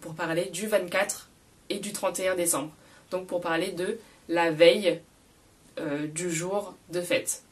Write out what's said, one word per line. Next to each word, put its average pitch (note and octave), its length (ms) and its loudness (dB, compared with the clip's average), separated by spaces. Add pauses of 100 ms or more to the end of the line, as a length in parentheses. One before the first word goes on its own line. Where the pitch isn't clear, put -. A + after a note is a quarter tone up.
pour - 120 -12
parler E3 360 -2
du G3+ 160 -6
vingt-quatre G3 640 -2 (400)
et G3+ 80 -4
du G#3 160 -8
trente F#3 260 -4
et F#3 80 0
un F#3 60 2
décembre. D#3+ 360 0 (420)
Donc F#3 160 -6
pour F3+ 120 -4
parler E3+ 300 -2
de F#3 280 -4 (300)
la E3+ 220 2
veille, G3 500 8 (800)
euh, D3+ 300 -4
du E3+ 200 -6
jour F3+ 460 -4 (160)
de F3 100 -4
fête. - 520 -2